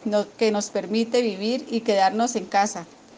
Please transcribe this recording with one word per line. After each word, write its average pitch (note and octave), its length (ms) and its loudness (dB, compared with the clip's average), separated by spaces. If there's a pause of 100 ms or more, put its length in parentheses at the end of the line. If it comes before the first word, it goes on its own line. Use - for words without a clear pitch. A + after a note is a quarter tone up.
no-, G#3 220 0 (120)
que A3 140 2
nos G#3 180 -2
permite A3+ 520 0
vivir A3 480 -2
y A#3 100 -2
quedarnos G#3+ 560 2
en F#3+ 100 -4
casa. G3 400 0 (320)